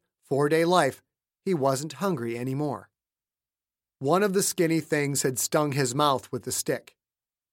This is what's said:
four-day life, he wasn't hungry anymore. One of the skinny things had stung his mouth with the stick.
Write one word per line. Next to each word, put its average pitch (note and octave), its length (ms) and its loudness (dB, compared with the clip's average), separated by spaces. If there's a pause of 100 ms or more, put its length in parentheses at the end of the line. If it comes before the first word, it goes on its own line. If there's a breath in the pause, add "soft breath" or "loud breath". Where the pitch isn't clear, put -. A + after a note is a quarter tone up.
(240)
four-day D3 420 2
life, E3+ 360 2 (440)
he G3 80 0
wasn't C3+ 400 0
hungry B2 440 -4
anymore. C3 520 -6 (1120)
One E3 240 2
of G3 100 0
the F#3+ 100 2
skinny E3 360 0
things C#3+ 420 -2
had C3 180 -2
stung D3+ 320 0
his C3 240 -2
mouth C#3+ 360 0
with B2 120 -6
the A#2+ 80 -8
stick. - 460 -6 (560)